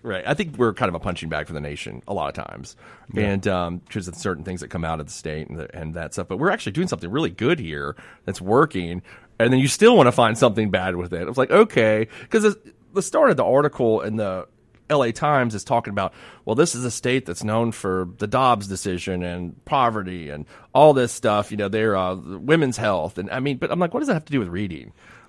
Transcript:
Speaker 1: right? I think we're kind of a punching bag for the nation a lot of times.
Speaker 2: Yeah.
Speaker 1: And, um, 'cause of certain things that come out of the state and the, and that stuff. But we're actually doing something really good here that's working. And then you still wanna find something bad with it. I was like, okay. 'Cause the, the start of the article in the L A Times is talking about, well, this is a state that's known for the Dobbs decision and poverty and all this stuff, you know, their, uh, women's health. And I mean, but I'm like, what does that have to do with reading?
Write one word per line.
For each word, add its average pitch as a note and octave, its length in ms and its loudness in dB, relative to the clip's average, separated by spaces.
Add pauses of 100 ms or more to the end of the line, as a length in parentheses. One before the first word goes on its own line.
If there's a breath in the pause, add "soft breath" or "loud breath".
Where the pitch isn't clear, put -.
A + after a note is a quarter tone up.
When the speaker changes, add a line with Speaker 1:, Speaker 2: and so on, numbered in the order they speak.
Speaker 1:
right? G2 220 -6
I C3+ 100 0
think E3+ 220 -6
we're A#2 160 2
kind A2 140 -2
of E2 80 -2
a D#2+ 40 -6
punching E2+ 280 -6
bag D2+ 200 -6
for E2 60 -12
the D2+ 60 -8
nation D2 480 -10
a G2+ 60 -6
lot D2+ 240 -4
of - 100 -10
times. - 300 -16 (360 loud breath)
Speaker 2:
Yeah. G#2+ 100 0
Speaker 1:
And, G2 240 0
um, F2+ 420 -2
'cause F#2 180 -8
of E2+ 80 -12
certain E2 300 -6
things F2+ 160 -8
that - 80 -14
come E2+ 160 -6
out D#2+ 160 -4
of D2 40 -8
the C2+ 60 -16
state D#2 380 -10
and D#2 100 -10
the, - 180 -14
and D#2+ 180 -10
that E2 180 -10
stuff. F#2 160 -8
But F#2+ 80 -6
we're E3+ 140 0
actually A3 200 -4
doing F#2 160 -2
something E2+ 240 -6
really D3 200 -2
good D3 280 0
here D2 380 -8 (280 loud breath)
that's G2 140 -6
working. F2+ 640 2 (360 loud breath)
And A#2 140 4
then C3 80 4
you C3+ 80 2
still A3+ 300 8
wanna B2 160 8
find A2+ 240 4
something G#2+ 340 2
bad F#2 240 0
with F2 180 -6
it. E2+ 100 -4
I - 20 -4
was B2 120 -4
like, C3+ 140 2
okay. A2+ 560 4 (220 loud breath)
'Cause A3 140 2
the, G#3 140 4 (360)
the F#3+ 80 0
start C#4+ 300 2
of D3 60 4
the B2 60 0
article B2 560 2
in G#2+ 160 -4
the F#2+ 320 -4 (420)
L D3 140 4
A A#2 80 0
Times C3 420 2
is G2 120 -6
talking A#2 260 0
about, G2 220 -4 (320 loud breath)
well, G#2+ 100 0
this D#3+ 180 4
is B2 120 -4
a A#2 60 -2
state B2+ 340 -2
that's - 180 -8
known A2 300 0
for F#2 340 -2 (120)
the G#2+ 80 -2
Dobbs A#2+ 420 2
decision F#2 540 -4
and F2 300 -6 (120)
poverty G2+ 640 -2
and D2 160 -10 (280 loud breath)
all D3 200 8
this B2 180 2
stuff, G#2 400 0
you G#2+ 60 -6
know, G2+ 100 -2
their, G#2+ 300 0
uh, F#2 180 0
women's A#2+ 640 0
health. G2 400 -2
And G#2 120 -6
I B2+ 120 -4
mean, C#3 160 -2
but E3+ 120 -4
I'm F3 100 -2
like, E3+ 140 0
what B3+ 60 -2
does D4+ 80 -2
that B3 60 2
have D#3 120 -2
to D#3 60 -8
do C#3 80 2
with F#2+ 80 -2
reading? F2 460 -8 (360 soft breath)